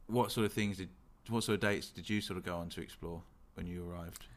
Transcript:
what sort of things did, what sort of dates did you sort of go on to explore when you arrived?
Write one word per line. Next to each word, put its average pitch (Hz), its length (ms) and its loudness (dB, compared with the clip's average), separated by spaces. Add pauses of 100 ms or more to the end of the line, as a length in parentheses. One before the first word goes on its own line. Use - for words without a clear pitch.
what 117 240 4
sort 113 140 4
of 101 80 2
things 101 240 2
did, 95 120 -4 (400)
what 113 140 2
sort 107 120 4
of 92 60 2
dates 101 300 2
did - 180 -10
you 107 120 4
sort 92 160 -4
of 90 60 -6
go 87 140 -2
on 85 120 -4
to 87 120 -8
explore 82 420 -8 (300)
when 87 140 -6
you 87 220 -6
arrived? 85 360 -8 (120)